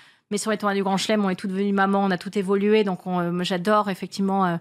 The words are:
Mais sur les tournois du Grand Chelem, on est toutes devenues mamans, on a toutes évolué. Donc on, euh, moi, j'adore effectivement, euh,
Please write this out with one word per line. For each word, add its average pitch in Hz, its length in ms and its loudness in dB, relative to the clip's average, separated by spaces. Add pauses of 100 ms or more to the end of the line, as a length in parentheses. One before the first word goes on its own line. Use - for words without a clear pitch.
(320)
Mais 208 60 -2
sur 214 120 -4
les 214 80 -2
tournois 202 160 -2
du 196 80 0
Grand 190 140 0
Chelem, 208 280 2
on 190 60 2
est 185 60 -2
toutes 190 160 -6
devenues 196 200 0
mamans, 196 320 2
on 196 60 2
a 180 80 0
toutes 190 180 -10
évolué. 202 460 2
Donc 190 240 -4
on, 180 140 -2
euh, 175 100 0
moi, 175 140 -2
j'adore 202 460 0
effectivement, 196 540 -2
euh, 170 160 2